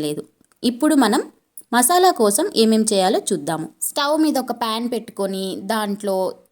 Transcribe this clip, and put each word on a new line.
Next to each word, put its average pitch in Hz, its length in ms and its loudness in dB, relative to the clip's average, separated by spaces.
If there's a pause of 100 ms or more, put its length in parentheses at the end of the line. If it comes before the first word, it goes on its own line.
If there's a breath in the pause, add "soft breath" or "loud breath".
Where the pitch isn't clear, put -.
లేదు. 147 180 -6 (460)
ఇప్పుడు 302 340 2
మనం 240 180 2 (540)
మసాలా 359 340 4 (120)
కోసం 240 260 2 (140)
ఏమేం 220 200 4 (100)
చేయాలో 196 360 2
చూద్దాము. 156 400 -4 (200)
స్టవ్ 294 360 -2
మీద 285 200 0
ఒక 233 180 -4
ప్యాన్ 226 320 -4
పెట్టుకొని 196 520 -6 (280)
దాంట్లో 202 420 -2 (360)